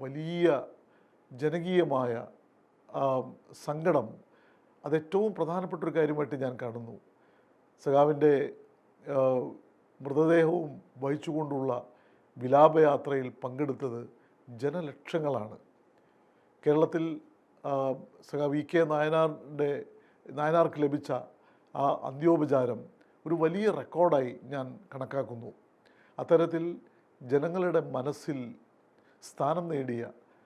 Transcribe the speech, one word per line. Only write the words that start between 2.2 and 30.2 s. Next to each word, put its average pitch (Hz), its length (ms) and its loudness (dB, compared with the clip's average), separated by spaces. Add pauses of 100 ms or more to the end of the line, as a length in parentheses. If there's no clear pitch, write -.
ആ, 131 380 -2 (320)
സങ്കടം, 151 440 0 (760)
അതേറ്റവും 160 480 0
പ്രധാനപ്പെട്ടൊരു 170 640 -4
കാര്യമായിട്ട് 151 400 0
ഞാൻ 127 260 -6
കാണുന്നു. 117 380 -10 (840)
സഖാവിൻ്റെ, 143 720 4 (640)
ആ, - 0 - (840)
മൃതദേഹവും 160 800 2 (160)
വഹിച്ചുകൊണ്ടുള്ള 139 920 -4 (500)
വിലാപയാത്രയിൽ 139 920 6 (140)
പങ്കെടുത്തത് 127 640 -6 (400)
ജനലക്ഷങ്ങളാണ്. 139 1080 -6 (1120)
കേരളത്തിൽ, 156 540 2 (440)
ആ, 143 60 -4 (580)
സഖാ 147 160 -2
വി 147 160 0
കെ 165 220 2
നായനാറിൻ്റെ, 151 1000 0 (460)
നായനാർക്ക് 151 500 2
ലഭിച്ച 147 300 0 (640)
ആ 139 100 0 (180)
അന്ത്യോപചാരം 135 800 2 (400)
ഒരു 160 100 -2
വലിയ 170 360 2
റെക്കോർഡായി 147 720 0
ഞാൻ 127 360 -10 (160)
കണക്കാക്കുന്നു. 123 580 -8 (640)
അത്തരത്തിൽ 165 640 2 (400)
ജനങ്ങളുടെ 165 600 0 (100)
മനസ്സിൽ 131 640 -6 (680)
സ്ഥാനം 165 440 -4
നേടിയ 127 440 -6 (340)